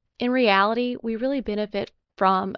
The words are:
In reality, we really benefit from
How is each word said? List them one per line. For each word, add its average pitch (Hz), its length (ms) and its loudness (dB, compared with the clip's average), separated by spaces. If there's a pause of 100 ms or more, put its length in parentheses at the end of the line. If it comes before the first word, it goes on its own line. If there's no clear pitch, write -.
(180)
In 247 120 -2
reality, 233 720 2
we 226 140 -4
really 262 240 -2
benefit 208 520 -6 (240)
from 190 420 2